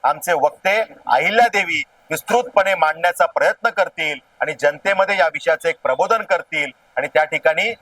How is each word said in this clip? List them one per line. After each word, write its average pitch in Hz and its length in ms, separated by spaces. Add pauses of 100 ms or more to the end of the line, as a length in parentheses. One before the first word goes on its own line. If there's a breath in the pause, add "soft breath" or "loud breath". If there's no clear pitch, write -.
आमचे 151 320
वक्ते 156 440 (280)
अहिल्यादेवी 180 760 (260)
विस्तृतपणे 196 680
मांडण्याचा 170 520
प्रयत्न 190 420
करतील 160 500 (220)
आणि 147 180
जनतेमध्ये 190 580
या 175 100
विषयाचं 160 420
एक 160 140
प्रबोधन 196 400
करतील. 160 480 (260)
आणि 139 100
त्या 151 160
ठिकाणी 160 580